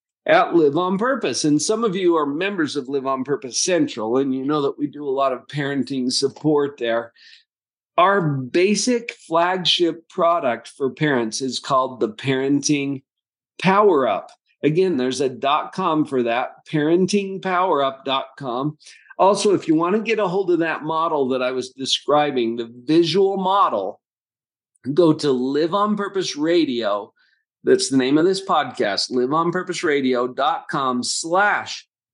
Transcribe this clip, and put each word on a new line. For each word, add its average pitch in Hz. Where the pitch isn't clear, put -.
at 175
Live 151
on 180
Purpose. 214
And 147
some 226
of 190
you 175
are 151
members 165
of 131
Live 135
on 131
Purpose 131
Central, 131
and 135
you 135
know 147
that 139
we 147
do 147
a -
lot 135
of 120
parenting 139
support 143
there. 117
Our 190
basic 180
flagship 170
product 165
for 135
parents 127
is 127
called 127
the 110
Parenting 139
Power 190
Up. 95
Again, 160
there's 127
a 139
dot 135
com 160
for 135
that, 120
parenting 185
power 180
up 135
dot 135
com. 139
Also, 202
if 139
you 165
want 170
to 226
get 214
a 202
hold 180
of 170
that 160
model 156
that 127
I 127
was 127
describing, 131
the 120
visual 175
model, 175
go 160
to 151
Live 139
on 202
Purpose 190
Radio. 127
That's 127
the 135
name 135
of 165
this 190
podcast, 127
live 127
on 165
purpose 180
radio 131
dot 139
com 131
slash 165